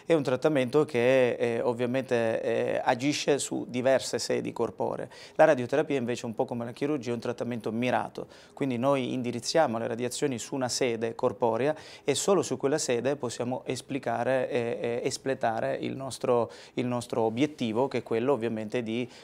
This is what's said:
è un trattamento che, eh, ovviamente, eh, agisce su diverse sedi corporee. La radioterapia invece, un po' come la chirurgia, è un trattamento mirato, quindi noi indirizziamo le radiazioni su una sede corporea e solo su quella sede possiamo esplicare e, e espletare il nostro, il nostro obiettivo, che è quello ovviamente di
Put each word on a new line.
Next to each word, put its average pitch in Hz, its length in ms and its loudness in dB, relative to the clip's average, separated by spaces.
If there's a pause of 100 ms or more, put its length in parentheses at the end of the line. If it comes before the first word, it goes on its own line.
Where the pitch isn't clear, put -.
è 165 80 4
un 156 100 4
trattamento 135 640 2
che, 123 480 4
eh, 117 260 0
ovviamente, 120 840 0
eh, 117 400 0
agisce 135 580 2
su 123 280 -4
diverse 123 520 2
sedi 120 340 -2
corporee. - 560 -4 (260)
La 156 80 8
radioterapia 143 540 4
invece, 120 280 -2
un 113 80 -6
po' 131 120 0
come 117 180 -6
la 120 80 -8
chirurgia, 139 400 -2
è - 20 0
un 117 60 -4
trattamento 120 540 -4
mirato, 113 540 -2 (260)
quindi 123 320 -2
noi 135 280 2
indirizziamo 120 680 0
le 113 80 -4
radiazioni 120 500 -2
su - 160 -8
una 131 160 -2
sede 117 460 0
corporea 120 600 0 (280)
e 143 100 0
solo 175 300 4
su 131 120 -2
quella 139 220 0
sede 131 380 0
possiamo 123 500 -4
esplicare 127 840 -2
e, 117 320 -2
e 120 280 -2
espletare 127 720 -2
il 120 140 -4
nostro, 127 560 0 (240)
il 127 100 0
nostro 123 380 -2
obiettivo, 120 640 0
che 131 100 -4
è 113 60 -2
quello 117 300 0
ovviamente 113 500 -2
di 117 260 -4 (140)